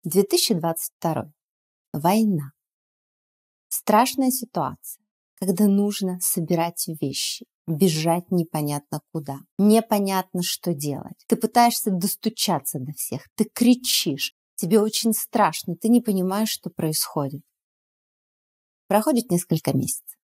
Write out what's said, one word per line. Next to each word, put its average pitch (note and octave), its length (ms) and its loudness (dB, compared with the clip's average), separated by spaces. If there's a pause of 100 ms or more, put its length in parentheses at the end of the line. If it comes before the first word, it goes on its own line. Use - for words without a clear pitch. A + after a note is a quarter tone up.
Две F#3 200 2
тысячи E4+ 300 0
двадцать E3 440 -2
второй. D#3 340 -4 (640)
Война. E3+ 580 2 (1160)
Страшная B3+ 640 2
ситуация, - 720 -6 (360)
когда F#3+ 280 2
нужно G3 520 0
собирать E3+ 680 -2 (120)
вещи, - 460 -6 (200)
бежать E3 640 2
непонятно D3+ 720 -2 (100)
куда. C#3 280 -8 (180)
Непонятно, G3+ 840 2
что - 300 -4
делать. C#3+ 540 -8
Ты A#3 100 2
пытаешься A#3+ 520 2
достучаться F#3 920 -2
до C3 140 -8
всех, - 420 -10
ты G#3 100 0
кричишь, A#3+ 920 0 (200)
тебе G3+ 240 2
очень A3 340 0
страшно, F#3 600 -2
ты - 120 -4
не A#3+ 140 6
понимаешь, G3 480 -2
что - 200 -8
происходит. D3 720 -4 (1500)
Проходит A3+ 440 2
несколько - 440 0
месяцев. - 420 -6 (120)